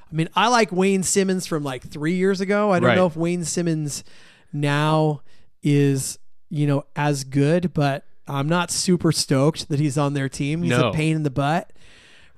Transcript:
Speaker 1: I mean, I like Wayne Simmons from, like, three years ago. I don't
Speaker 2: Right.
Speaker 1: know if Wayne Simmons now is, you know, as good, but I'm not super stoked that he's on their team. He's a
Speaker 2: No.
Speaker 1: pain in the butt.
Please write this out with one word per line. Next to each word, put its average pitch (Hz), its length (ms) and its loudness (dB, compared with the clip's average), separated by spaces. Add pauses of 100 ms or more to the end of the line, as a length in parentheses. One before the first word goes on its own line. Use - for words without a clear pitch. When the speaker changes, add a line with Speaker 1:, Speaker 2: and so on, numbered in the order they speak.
(120)
Speaker 1:
I - 20 -14
mean, 160 220 0
I 202 120 4
like 233 220 4
Wayne 190 320 2
Simmons 190 440 0
from, 151 180 -4
like, 131 180 -6
three 156 320 -4
years 185 280 0
ago. 208 300 0
I 175 60 4
don't 123 100 4
Speaker 2:
Right. 120 80 6
Speaker 1:
know 185 100 4
if 156 100 -2
Wayne 170 280 -2
Simmons 156 600 -4 (480)
now 147 720 0 (400)
is, 143 560 2 (320)
you 147 160 0
know, 143 180 0 (100)
as 147 300 -2
good, 143 500 2
but 143 300 0 (220)
I'm 139 220 -4
not 175 220 0
super 175 420 2
stoked - 580 0
that 143 100 0
he's 143 160 0
on 143 160 0
their 135 160 -2
team. 147 340 -4
He's 170 100 0
a 123 80 4
Speaker 2:
No. 117 120 2
Speaker 1:
pain 160 240 0
in 156 60 -2
the 143 80 0
butt. 143 420 -2 (640)